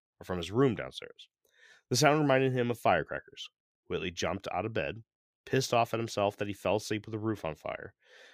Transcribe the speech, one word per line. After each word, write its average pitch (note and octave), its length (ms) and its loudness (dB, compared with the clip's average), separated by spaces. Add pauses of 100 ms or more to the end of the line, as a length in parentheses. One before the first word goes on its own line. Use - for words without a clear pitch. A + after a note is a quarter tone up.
(200)
or - 40 -16
from F2+ 140 -4
his E2+ 120 -6
room A#2+ 240 4
downstairs. - 540 -12 (600)
The B2+ 80 0
sound D3 240 6
reminded C3+ 320 4
him B2 180 0
of A#2 80 -2
firecrackers. - 720 0 (400)
Whitley F2+ 220 -4
jumped F2+ 420 -4
out F#2 140 -2
of A#2 60 -6
bed, G2+ 300 -4 (420)
pissed B2+ 300 0
off A#2 180 2
at A2+ 80 -2
himself G#2 380 0
that G2+ 100 -4
he G#2 60 -6
fell G2 220 0
asleep G#2+ 300 -4
with A2 60 -10
the A2 60 -6
roof G#2+ 260 -4
on D#2 100 -4
fire. - 400 -12 (400)